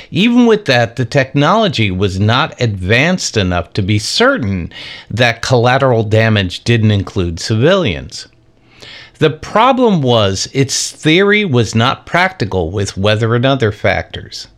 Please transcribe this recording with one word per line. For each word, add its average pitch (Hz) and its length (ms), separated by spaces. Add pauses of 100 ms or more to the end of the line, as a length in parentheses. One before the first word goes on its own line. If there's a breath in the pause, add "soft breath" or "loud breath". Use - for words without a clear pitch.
(100)
Even 240 360
with 214 180
that, 120 320
the 127 80
technology 143 880
was 92 260
not 123 420
advanced 120 760
enough 90 380
to - 60
be 104 160
certain 107 760 (360 loud breath)
that 117 320
collateral 123 640
damage 104 600
didn't 113 260
include 90 480
civilians. 123 880 (960 loud breath)
The 160 100
problem 233 720
was 110 500
its - 380
theory 202 540
was 123 320
not 117 300
practical 95 680
with 98 240
weather 107 400
and 123 100
other 135 240
factors. - 880